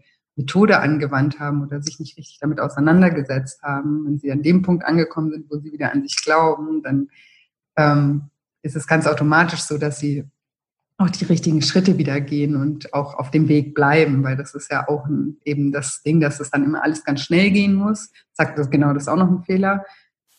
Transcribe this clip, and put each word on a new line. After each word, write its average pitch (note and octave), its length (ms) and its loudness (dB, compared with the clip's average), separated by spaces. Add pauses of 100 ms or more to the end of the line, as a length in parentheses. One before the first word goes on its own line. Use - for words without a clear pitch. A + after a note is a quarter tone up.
(360)
Methode F#3 440 2
angewandt C#3+ 600 0
haben D3 220 -4
oder C#3+ 200 -8
sich - 160 -10
nicht D3+ 200 -14
richtig - 220 -20
damit D3+ 200 -4
auseinandergesetzt D3 1040 0
haben. D3 420 -4
Wenn C#3+ 140 -2
sie C#3+ 120 -6
an C#3+ 120 -2
dem F3 200 4
Punkt F3+ 220 0
angekommen D#3+ 460 0
sind, D#3 200 -12
wo D3 80 -8
sie D3+ 140 -14
wieder C#3+ 200 -4
an C#3+ 100 0
sich - 200 -6
glauben, D#3 600 2
dann, C#3 260 -2 (680)
ähm, D3 520 2 (360)
ist D#3 120 -8
es D3+ 100 -10
ganz D#3+ 220 2
automatisch D#3 540 2
so, D3+ 140 -6
dass D3 220 -4
sie C#3+ 260 -4 (800)
auch F3 80 2
die - 140 -6
richtigen D#3+ 380 2
Schritte F#3 360 2
wieder C#3 220 -2
gehen D3 360 -2
und C#3+ 380 -4
auch C#3+ 200 -4
auf C3+ 160 -8
dem D#3 180 4
Weg D3 260 2
bleiben, C#3+ 480 4
weil C3 140 -2
das C#3 180 -10
ist - 160 -12
ja C#3 180 -4
auch C#3+ 180 -2
ein, C#3+ 380 -4
eben C#3+ 280 -2
das C#3+ 300 -8
Ding, D#3+ 180 4
dass C#3+ 200 0
es D3 100 -10
dann C#3+ 140 0
immer D3+ 180 -2
alles D#3 220 -2
ganz C#3 160 -2
schnell F#3+ 300 2
gehen G3+ 240 2
muss. G#3 360 -2 (220)
Zack, - 240 -4
das, C#3+ 140 -2
genau, C#3+ 220 2
das C#3+ 120 -2
ist - 40 -8
auch D#3+ 80 0
noch F3+ 140 4
ein F3+ 120 0
Fehler. G3 420 0 (540)